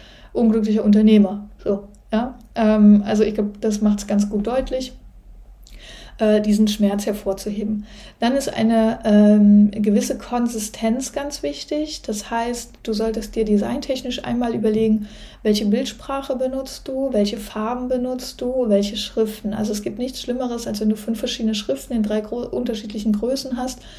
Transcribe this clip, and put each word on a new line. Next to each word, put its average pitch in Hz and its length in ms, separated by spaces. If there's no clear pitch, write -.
unglücklicher 220 540
Unternehmer. 208 640
So, - 280
ja? 240 220
Ähm, 214 500
also 214 180
ich 214 100
glaub, 208 260
das 208 220
macht's 208 260
ganz 208 220
gut 208 180
deutlich, 262 460
äh, 214 200
diesen 214 300
Schmerz 202 360
hervorzuheben. 208 800
Dann 254 160
ist 269 100
eine, 226 560
ähm, 208 680
gewisse 208 460
Konsistenz 233 920
ganz 285 320
wichtig. 302 600
Das 208 280
heißt, 240 400
du 226 100
solltest 220 420
dir 220 80
designtechnisch 247 800
einmal 240 320
überlegen, 220 520
welche 214 220
Bildsprache 269 720
benutzt 262 500
du, 269 240
welche 208 260
Farben 240 520
benutzt 254 500
du, 247 300
welche 202 260
Schriften. - 580
Also 214 200
es 208 80
gibt - 180
nichts 254 220
Schlimmeres, 240 440
als 214 140
wenn 214 100
du 214 60
fünf 226 240
verschiedene 220 360
Schriften 269 380
in 220 100
drei 214 180
gro-, 240 260
unterschiedlichen 226 640
Größen 254 460
hast. 254 220